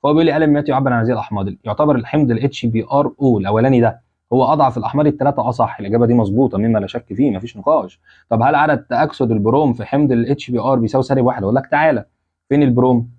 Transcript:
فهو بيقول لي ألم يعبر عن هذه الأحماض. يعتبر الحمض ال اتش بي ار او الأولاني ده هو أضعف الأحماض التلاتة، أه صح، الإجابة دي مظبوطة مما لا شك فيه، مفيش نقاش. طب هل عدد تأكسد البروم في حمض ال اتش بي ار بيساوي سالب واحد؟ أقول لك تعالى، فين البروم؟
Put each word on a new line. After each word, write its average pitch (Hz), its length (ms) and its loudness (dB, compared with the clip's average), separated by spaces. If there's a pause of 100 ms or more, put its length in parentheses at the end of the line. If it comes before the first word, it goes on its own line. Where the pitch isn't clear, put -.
فهو 147 100 2
بيقول 165 120 4
لي 151 120 0
ألم 147 300 2
يعبر 135 260 0
عن 113 120 0
هذه 120 80 0
الأحماض. 101 320 -6 (180)
يعتبر 139 320 0
الحمض 127 360 0
ال 113 120 -2
اتش 139 220 -4
بي 110 260 -2
ار 120 300 0
او 127 160 2
الأولاني 113 440 2
ده 117 200 0 (320)
هو 131 100 2
أضعف 139 340 0
الأحماض 147 300 -2
التلاتة، 139 340 -2
أه 117 100 -2
صح، 117 280 -2
الإجابة 110 260 0
دي 117 80 2
مظبوطة 117 440 2
مما 110 220 0
لا 98 80 -6
شك - 260 -10
فيه، 127 180 0
مفيش 101 260 -8
نقاش. 135 420 -2 (300)
طب 113 120 0
هل 143 140 2
عدد 147 280 2
تأكسد 127 480 -2
البروم 117 420 2
في 113 120 -8
حمض 143 260 0
ال 117 180 0
اتش 139 220 -4
بي 120 80 -2
ار 127 200 0
بيساوي 120 240 0
سالب 131 220 0
واحد؟ 113 180 -2
أقول 104 120 0
لك 135 120 -2
تعالى، 143 380 0 (440)
فين 147 140 2
البروم؟ 123 560 2